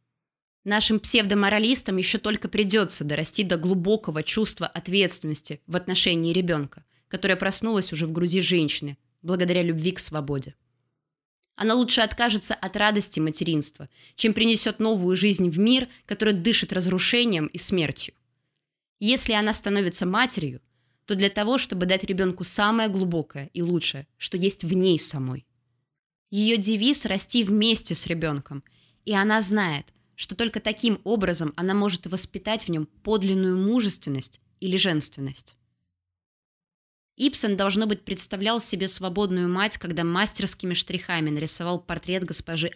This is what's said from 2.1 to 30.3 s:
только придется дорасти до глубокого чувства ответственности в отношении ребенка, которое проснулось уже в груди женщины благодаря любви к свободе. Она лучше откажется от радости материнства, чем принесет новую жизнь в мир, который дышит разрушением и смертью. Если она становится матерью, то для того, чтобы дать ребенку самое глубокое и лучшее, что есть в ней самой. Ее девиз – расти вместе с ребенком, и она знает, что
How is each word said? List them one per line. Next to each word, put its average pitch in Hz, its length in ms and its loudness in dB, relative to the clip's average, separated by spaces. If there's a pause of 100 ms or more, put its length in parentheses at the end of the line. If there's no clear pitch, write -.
только 208 300 -4
придется 202 560 0
дорасти 147 380 -2
до 180 140 2
глубокого 180 640 0
чувства 202 440 -2
ответственности 170 1000 -2
в 165 80 -6
отношении 175 580 0
ребенка, 170 500 -2 (240)
которое 190 300 0
проснулось 190 560 -2
уже 160 120 -2
в 160 60 -6
груди 175 300 0
женщины 147 560 0 (240)
благодаря 180 420 0
любви 165 280 0
к 185 80 -6
свободе. 143 560 -6 (1000)
Она 220 180 2
лучше 240 280 2
откажется 214 520 0
от - 240 -6
радости 208 420 2
материнства, 156 720 -2 (260)
чем 220 180 2
принесет 226 460 2
новую 190 360 2
жизнь 190 340 4
в 160 100 0
мир, 247 280 4 (180)
который 208 280 0
дышит 190 380 0
разрушением 185 760 0
и - 100 -10
смертью. - 560 -2 (880)
Если 240 340 2
она 214 200 2
становится 196 520 0
матерью, 180 560 -2 (440)
то 208 100 -2
для 208 140 2
того, 220 280 0
чтобы 185 280 -2
дать 190 180 0
ребенку 185 400 -2
самое 214 440 2
глубокое 170 640 -2
и 175 80 -4
лучшее, 165 460 -2 (100)
что - 200 -6
есть 190 260 0
в 170 100 -2
ней 185 260 4
самой. 131 460 -4 (840)
Ее 214 280 2
девиз – 220 480 2
расти 208 380 0
вместе 214 520 2
с - 120 -4
ребенком, 147 560 -4 (420)
и 208 80 -4
она 214 280 2
знает, 185 460 0 (280)
что - 200 -10